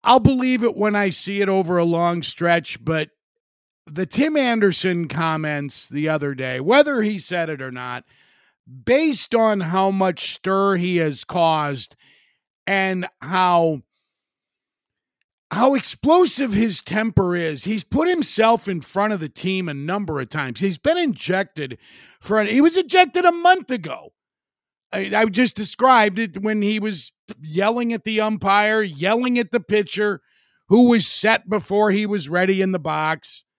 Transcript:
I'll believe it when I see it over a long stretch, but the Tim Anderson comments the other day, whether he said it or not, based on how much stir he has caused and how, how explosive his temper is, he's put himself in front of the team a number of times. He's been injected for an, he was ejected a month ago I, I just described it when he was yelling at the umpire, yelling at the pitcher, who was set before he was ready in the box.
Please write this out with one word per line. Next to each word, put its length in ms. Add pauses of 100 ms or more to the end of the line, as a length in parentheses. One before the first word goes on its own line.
I'll 200
believe 420
it 140
when 180
I 140
see 320
it 80
over 280
a 60
long 400
stretch, 600
but 260 (760)
the 200
Tim 320
Anderson 720
comments 800
the 180
other 260
day, 280
whether 400
he 180
said 300
it 120
or 80
not, 360 (800)
based 500
on 240
how 320
much 440
stir 420
he 200
has 280
caused 720 (680)
and 440 (100)
how, 600 (1700)
how 240
explosive 760
his 280
temper 540
is, 300
he's 180
put 240
himself 640
in 100
front 320
of 80
the 80
team 400
a 60
number 480
of 80
times. 320
He's 160
been 200
injected 800 (440)
for 180
an, 80
he 140
was 160
ejected 480
a 80
month 360
ago 440 (760)
I, 240
I 100
just 300
described 640
it 240
when 200
he 180
was 320 (300)
yelling 520
at 100
the 180
umpire, 600
yelling 560
at 140
the 80
pitcher, 640 (460)
who 220
was 160
set 440
before 420
he 140
was 240
ready 320
in 100
the 80
box. 640 (140)